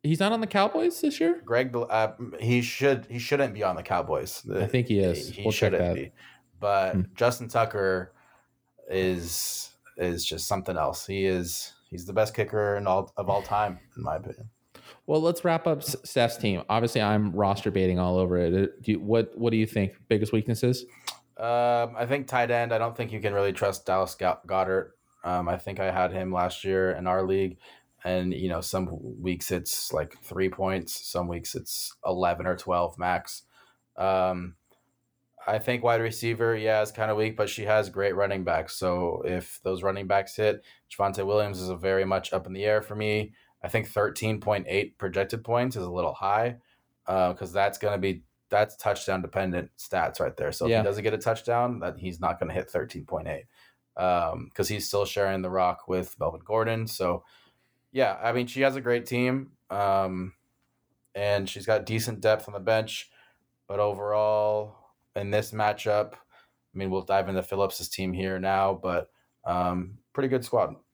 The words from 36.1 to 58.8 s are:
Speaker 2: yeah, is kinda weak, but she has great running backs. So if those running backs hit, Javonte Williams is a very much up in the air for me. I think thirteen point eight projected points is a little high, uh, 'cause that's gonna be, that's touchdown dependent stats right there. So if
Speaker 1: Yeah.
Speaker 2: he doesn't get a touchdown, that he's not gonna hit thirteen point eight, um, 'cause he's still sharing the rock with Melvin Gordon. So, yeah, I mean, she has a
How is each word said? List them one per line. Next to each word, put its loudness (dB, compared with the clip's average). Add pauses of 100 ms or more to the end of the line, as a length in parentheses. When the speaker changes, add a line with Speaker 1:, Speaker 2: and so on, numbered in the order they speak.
Speaker 2:
yeah, 2
is -2
kinda 0
weak, 0
but 0
she -6
has 4
great 0
running 0
backs. 0
So 0
if -4
those -2
running -2
backs 0
hit, 2 (260)
Javonte 0
Williams 0
is -4
a -4
very 2
much 0
up -2
in -10
the -4
air 4
for -12
me. -2 (280)
I -8
think 0
thirteen -2
point 0
eight -2
projected -2
points 0
is -4
a -6
little 0
high, 0 (480)
uh, 2
'cause -10
that's 2
gonna -2
be, -2 (260)
that's 4
touchdown -2
dependent -2
stats -2
right -2
there. -2
So -2
if 2
Speaker 1:
Yeah. 4
Speaker 2:
he 2
doesn't 0
get 0
a -4
touchdown, -2
that -6
he's -8
not -2
gonna -4
hit -4
thirteen -6
point -6
eight, -8 (500)
um, 0
'cause -2
he's -4
still 0
sharing 0
the -4
rock 0
with -2
Melvin -4
Gordon. 0
So, -2 (680)
yeah, 0
I 2
mean, 0
she -6
has 4
a -4